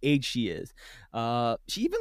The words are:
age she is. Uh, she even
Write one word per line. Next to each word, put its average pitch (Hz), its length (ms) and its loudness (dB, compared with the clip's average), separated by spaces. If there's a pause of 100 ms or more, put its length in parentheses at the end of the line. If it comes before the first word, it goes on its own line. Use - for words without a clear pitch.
age 139 220 4
she 113 240 0
is. - 240 -6 (400)
Uh, 117 440 0 (120)
she 202 140 -4
even 359 180 0